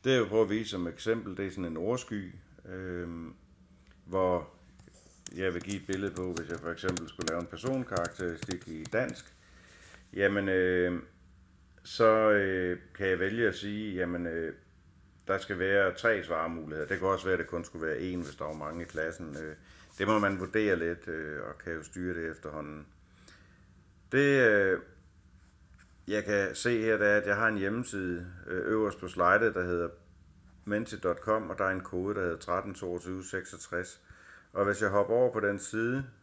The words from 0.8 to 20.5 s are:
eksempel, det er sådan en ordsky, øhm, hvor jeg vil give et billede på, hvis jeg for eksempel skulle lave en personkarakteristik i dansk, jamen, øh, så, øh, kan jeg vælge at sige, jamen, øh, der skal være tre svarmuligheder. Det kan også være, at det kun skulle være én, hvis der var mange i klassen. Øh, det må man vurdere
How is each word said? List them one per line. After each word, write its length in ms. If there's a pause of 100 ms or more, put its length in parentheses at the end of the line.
eksempel, 500
det 100
er 40
sådan 140
en 120
ordsky, 540 (380)
øhm, 640 (720)
hvor 440 (840)
jeg 180
vil 80
give 200
et 60
billede 240
på, 220
hvis 160
jeg 100
for 120
eksempel 380
skulle 200
lave 120
en 60
personkarakteristik 1200
i 160
dansk, 500 (800)
jamen, 360
øh, 520 (840)
så, 480
øh, 480 (160)
kan 120
jeg 120
vælge 280
at 80
sige, 400
jamen, 320
øh, 260 (760)
der 100
skal 220
være 340
tre 300
svarmuligheder. 640
Det 120
kan 80
også 180
være, 80
at 60
det 80
kun 180
skulle 220
være 100
én, 200
hvis 180
der 100
var 80
mange 280
i 40
klassen. 580
Øh, 120 (420)
det 100
må 120
man 200
vurdere 360